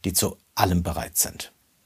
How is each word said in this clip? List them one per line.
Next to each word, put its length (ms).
die 80
zu 240
allem 280
bereit 340
sind. 360